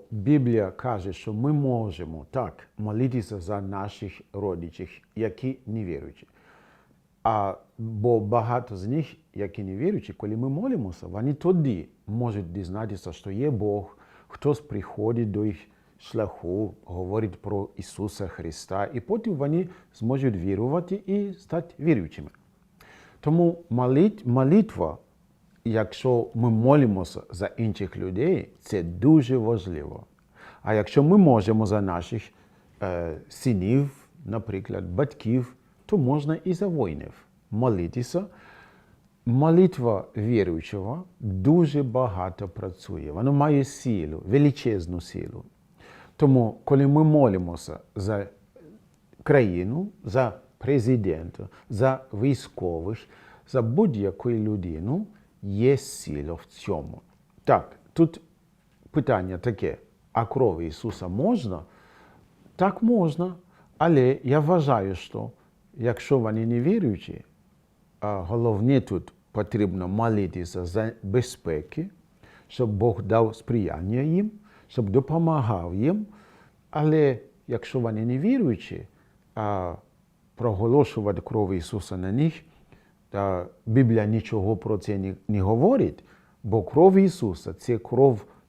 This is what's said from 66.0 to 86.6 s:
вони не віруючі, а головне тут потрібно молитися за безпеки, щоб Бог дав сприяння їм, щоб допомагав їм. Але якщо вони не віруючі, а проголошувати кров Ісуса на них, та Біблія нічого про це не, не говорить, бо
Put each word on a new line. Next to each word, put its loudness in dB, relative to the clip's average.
вони -2
не 0
віруючі, -2
а -4
головне 2
тут -6
потрібно -2
молитися -2
за -4
безпеки, -4
щоб -2
Бог 0
дав 2
сприяння -2
їм, 0
щоб -4
допомагав 0
їм. 0
Але 2
якщо -4
вони -2
не 0
віруючі, 0
а -4
проголошувати 2
кров -2
Ісуса -6
на -4
них, 0
та -2
Біблія 4
нічого 0
про -4
це -6
не, -6
не 0
говорить, 2
бо 0